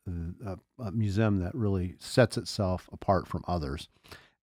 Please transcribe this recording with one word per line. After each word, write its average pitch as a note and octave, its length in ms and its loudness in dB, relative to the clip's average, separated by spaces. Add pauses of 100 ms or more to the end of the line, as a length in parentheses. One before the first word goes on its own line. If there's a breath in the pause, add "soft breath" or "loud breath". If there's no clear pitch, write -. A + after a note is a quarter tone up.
uh, F2 480 -6 (220)
a, B2 60 -10
a G2+ 60 -6
museum G#2 500 2
that F2+ 140 -2
really G2 440 0
sets - 400 4
itself F#2 520 -2
apart - 380 2
from - 180 -6
others. D2+ 440 -4 (520 loud breath)